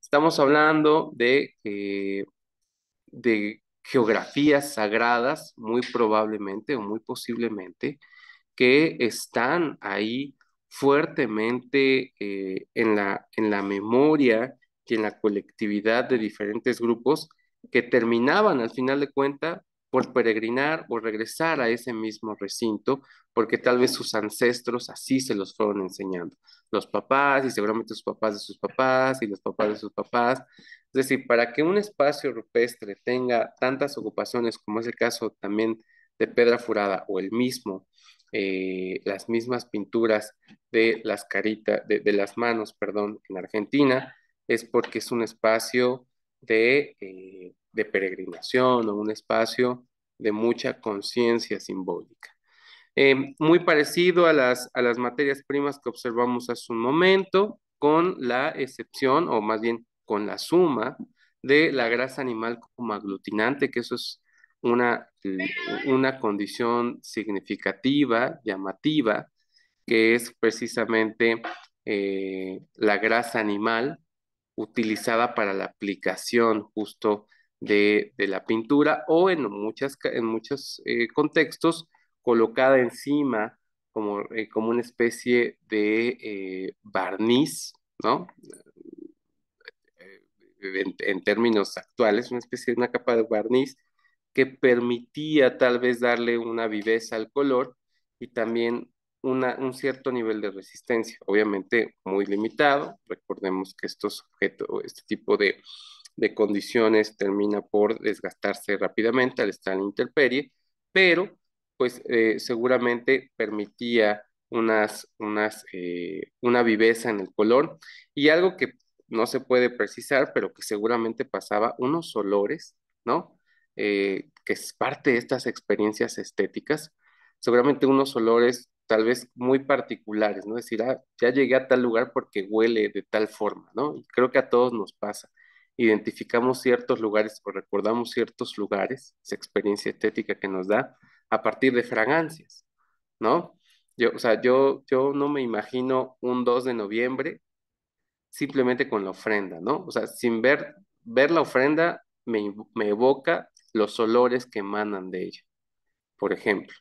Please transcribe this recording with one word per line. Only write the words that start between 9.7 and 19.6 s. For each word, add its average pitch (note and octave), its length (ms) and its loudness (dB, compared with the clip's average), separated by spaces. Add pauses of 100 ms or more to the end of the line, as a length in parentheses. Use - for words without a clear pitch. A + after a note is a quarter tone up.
ahí A2 560 -6 (320)
fuertemente, C3 1500 0
eh, G2 540 -8
en A2 220 2
la, G2 300 -2 (100)
en A2 140 2
la G2+ 120 0
memoria A#2 920 2 (320)
y A#2+ 80 -2
en A2 80 0
la G#2+ 160 -4
colectividad G#2 840 0
de B2+ 140 0
diferentes A2 640 -4
grupos A#2 480 0 (440)
que A#2+ 100 4
terminaban, B2+ 800 2
al A#2 100 -2
final C3 300 -2
de C#3+ 100 -4
cuenta, C#3+ 540 -4 (260)